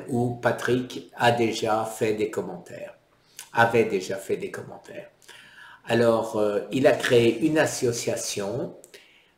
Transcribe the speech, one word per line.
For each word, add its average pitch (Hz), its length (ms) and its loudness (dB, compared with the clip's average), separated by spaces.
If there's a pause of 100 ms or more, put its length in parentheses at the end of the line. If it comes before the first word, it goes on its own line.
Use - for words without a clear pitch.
où 123 280 -2
Patrick - 800 -2
a 123 140 4
déjà 110 520 0
fait 110 300 -2
des 107 160 -2
commentaires, - 640 -10 (560)
avait 117 320 4
déjà 95 320 -4
fait 95 220 -4
des 92 140 -10
commentaires. - 580 -14 (760)
Alors, 117 540 2
euh, 104 220 2 (100)
il 135 160 4
a - 60 8
créé 117 460 4
une 156 180 2
association, 117 1200 -2 (600)